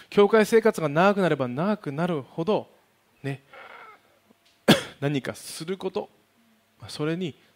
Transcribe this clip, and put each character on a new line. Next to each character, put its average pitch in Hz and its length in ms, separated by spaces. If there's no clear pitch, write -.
教 202 200
会 214 160
生 226 160
活 220 180
が 160 80
長 175 280
く 202 60
な 180 60
れ 156 80
ば 131 140
長 175 260
く 156 160
な 160 160
る 160 140
ほ 160 240
ど、 170 240
ね、 139 220
<coughs> - 720
何 139 200
か - 140
す - 300
る 185 120
こ 185 140
と、 - 180
そ - 180
れ 165 120
に 180 180